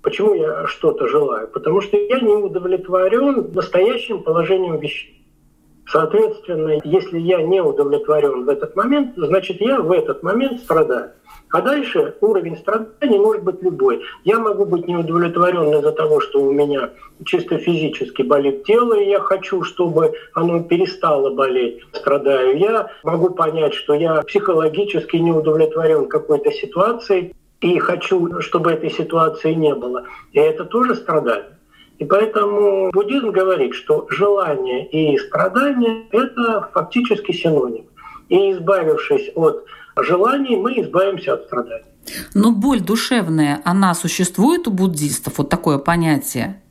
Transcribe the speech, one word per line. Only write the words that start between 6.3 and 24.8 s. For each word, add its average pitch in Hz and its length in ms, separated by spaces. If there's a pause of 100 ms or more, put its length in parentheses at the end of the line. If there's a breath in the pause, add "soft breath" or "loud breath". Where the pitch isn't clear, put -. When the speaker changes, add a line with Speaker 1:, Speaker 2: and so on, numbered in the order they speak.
Speaker 1:
если 175 340
я 170 240
не 185 200
удовлетворен 143 840
в 131 40
этот 143 280
момент, 269 400
значит, 180 440
я 247 200
в 165 100
этот 156 320
момент 240 380
страдаю. 131 520 (380 loud breath)
А 165 120
дальше 233 580
уровень 175 380
страданий 220 600
может 208 240
быть 185 200
любой. 185 400 (220 loud breath)
Я 220 140
могу 202 280
быть 170 200
не 175 100
удовлетворен 170 840
из-за 151 140
того, 151 280
что 139 220
у 139 100
меня 143 380 (340 loud breath)
чисто 170 320
физически 156 680
болит 139 420
тело, 233 360
и 196 80
я 196 120
хочу, 190 440
чтобы 160 480 (220 loud breath)
оно 170 280
перестало 170 720
болеть, 127 460 (120)
страдаю. 139 680
Я 214 320 (120)
могу 165 280
понять, 160 420
что - 220
я 160 280
психологически 170 920